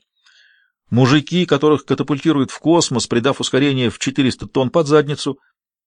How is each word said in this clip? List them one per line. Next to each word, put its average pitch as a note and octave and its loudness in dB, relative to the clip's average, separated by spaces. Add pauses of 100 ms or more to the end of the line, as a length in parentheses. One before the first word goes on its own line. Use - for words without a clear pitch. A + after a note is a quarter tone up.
(920)
«Мужики, C#3+ 2
которых D3 0
катапультируют C#3 -2
в - -16
космос, D3+ 0
придав A#2+ -2
ускорение C3 0
в - -12
четыреста C3 -2
тонн C3 -2
под E3 0
задницу, C#3+ 0 (480)